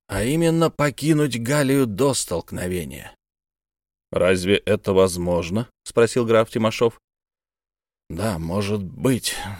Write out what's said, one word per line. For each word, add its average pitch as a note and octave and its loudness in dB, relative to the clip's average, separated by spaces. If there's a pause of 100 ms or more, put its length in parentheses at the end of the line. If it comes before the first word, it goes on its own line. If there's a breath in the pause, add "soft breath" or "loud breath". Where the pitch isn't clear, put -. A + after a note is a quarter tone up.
а G2 -2
именно E3 2
покинуть D3 0
Галлию C3+ 2
до A#2+ 2
столкновения». F2 -6 (960)
«Разве F#2 2
это - -2
возможно?» — F2+ 0 (140)
спросил A#2 2
граф A2+ 4
Тимошов. A2+ 0 (1080)
«Да, F2+ -4
может G2+ -2
быть, G2+ -2 (240 loud breath)